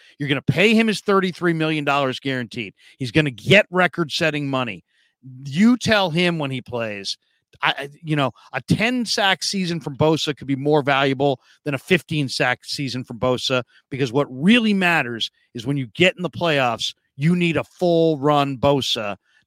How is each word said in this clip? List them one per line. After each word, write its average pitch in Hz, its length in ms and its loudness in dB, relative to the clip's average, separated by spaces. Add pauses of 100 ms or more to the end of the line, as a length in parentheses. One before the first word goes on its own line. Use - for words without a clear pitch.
(180)
You're 143 100 -6
gonna 139 140 0
pay 190 320 2
him 226 120 4
his 208 140 -2
thirty-three 185 540 0
million 156 300 -2
dollars 139 360 0
guaranteed. 123 540 -6 (240)
He's 127 120 -6
gonna 151 200 2
get 190 400 4
record-setting 165 760 -2
money. 120 360 -4 (600)
You 202 320 4
tell 202 340 2
him 170 280 0
when 139 120 -4
he 131 120 -6
plays, 107 560 -8 (440)
I, 147 140 2
I, 139 120 -10 (140)
you 156 140 -2
know, 135 160 2 (200)
a 127 100 -4
ten 240 420 0
sack 190 380 0
season 175 380 -4
from 143 160 -10
Bosa 156 400 2
could 139 100 -16
be 135 100 -2
more 147 260 2
valuable 135 580 0 (240)
than 143 100 -4
a 131 40 -2
fifteen 151 500 0
sack 127 360 -2
season 127 400 -6
from 120 140 -14
Bosa, 127 440 0 (280)
because 131 220 -4
what 139 180 2
really 208 440 2
matters 156 560 0 (240)
is 117 120 -10
when 143 100 -2
you 131 120 -4
get 175 280 2
in 175 60 -10
the 170 80 -4
playoffs, 139 640 -2 (220)
you 160 200 2
need 170 200 2
a 127 80 -2
full 165 540 2
run 139 380 2
Bosa, 117 600 0 (300)